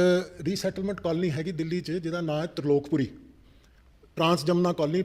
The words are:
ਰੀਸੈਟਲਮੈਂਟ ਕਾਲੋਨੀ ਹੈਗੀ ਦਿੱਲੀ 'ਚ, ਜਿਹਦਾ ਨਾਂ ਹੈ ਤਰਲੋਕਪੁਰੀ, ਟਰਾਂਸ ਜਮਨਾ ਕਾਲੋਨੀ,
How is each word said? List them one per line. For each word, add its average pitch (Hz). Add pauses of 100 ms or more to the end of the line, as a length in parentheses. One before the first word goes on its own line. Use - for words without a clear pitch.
(420)
ਰੀਸੈਟਲਮੈਂਟ 190
ਕਾਲੋਨੀ 170
ਹੈਗੀ 160
ਦਿੱਲੀ 165
'ਚ, 151
ਜਿਹਦਾ 170
ਨਾਂ 151
ਹੈ 170
ਤਰਲੋਕਪੁਰੀ, 143 (1120)
ਟਰਾਂਸ 160
ਜਮਨਾ 175
ਕਾਲੋਨੀ, 165